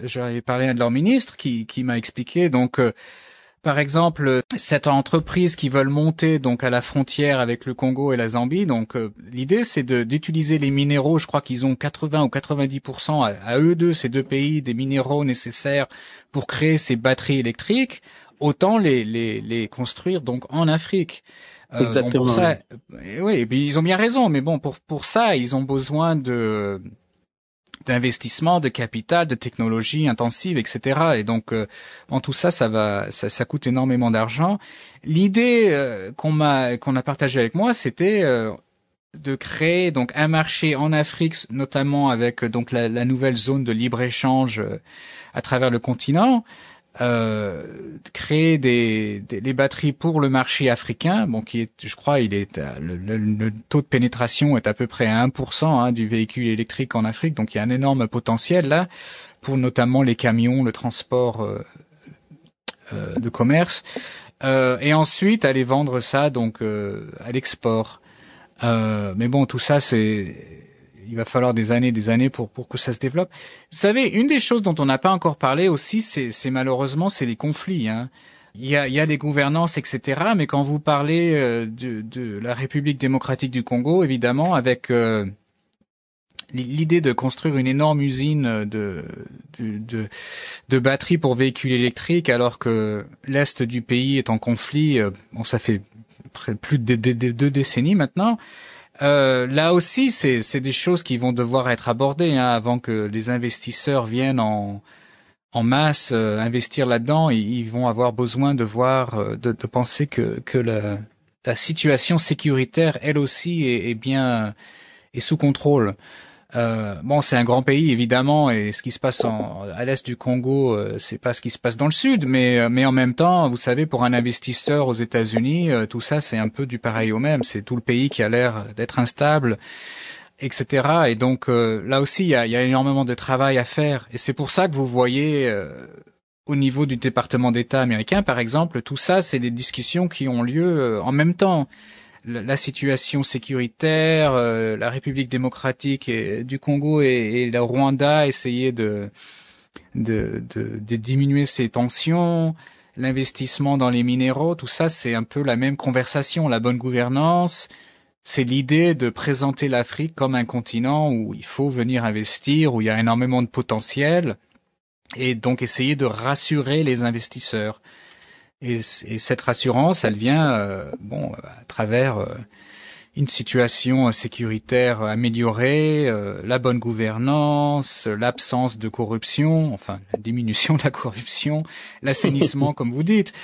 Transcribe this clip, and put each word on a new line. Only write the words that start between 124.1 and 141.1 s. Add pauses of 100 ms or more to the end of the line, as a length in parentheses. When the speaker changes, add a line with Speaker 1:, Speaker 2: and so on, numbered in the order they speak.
Speaker 1:
investisseur
aux
États-Unis,
euh,
tout
ça,
c'est
un
peu
du
pareil
au
même.
C'est
tout
le
pays
qui
a
l'air
d'être
instable, (800)
et
cetera.
Et
donc,
euh,
là
aussi,
il
y
a,
il
y
a
énormément
de
travail
à
faire.
Et
c'est
pour
ça
que
vous
voyez,
euh, (760)
au
niveau
du
département
d'État
américain,
par
exemple,
tout
ça,
c'est
des
discussions
qui
ont
lieu,
euh,
en